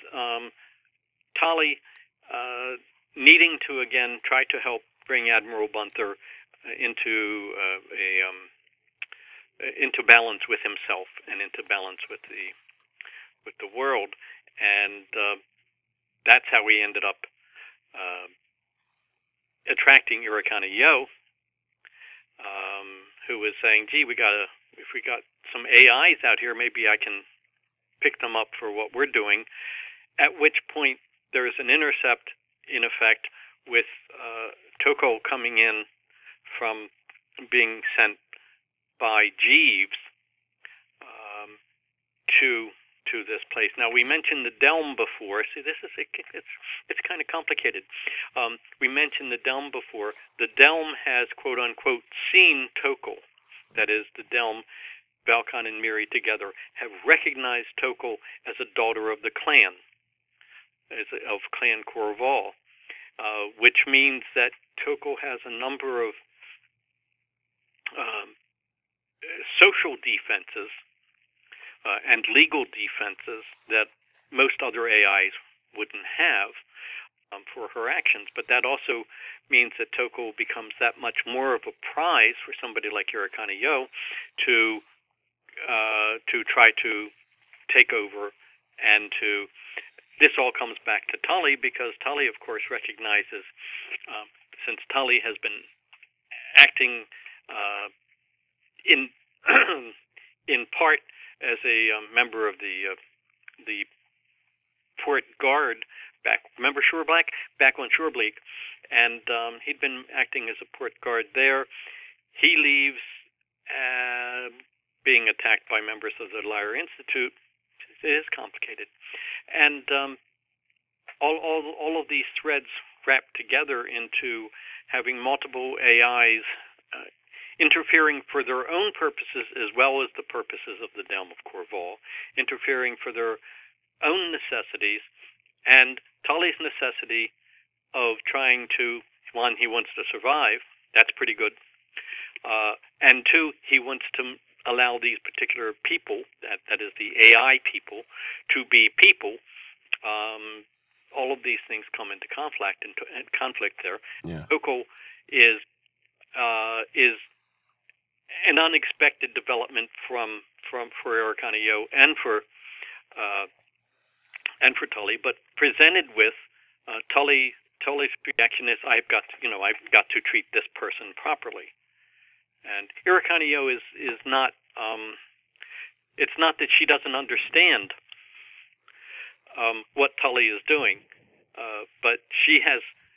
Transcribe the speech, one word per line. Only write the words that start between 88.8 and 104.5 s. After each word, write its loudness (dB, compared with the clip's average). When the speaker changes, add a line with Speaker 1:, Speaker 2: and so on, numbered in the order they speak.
Speaker 1:
and 2
to, -2
this 6
all 0
comes -8
back -2
to -8
Tully, 2
because -6
Tully, -2
of -6
course, -10
recognizes, -4
um, -12
since -8
Tully 4
has -6
been -8
acting, 6
uh, -6
in, 4
<clears throat> 4
in 0
part 4
as -2
a, 2
um, -12
member 0
of -4
the, -8
uh, -16
the -6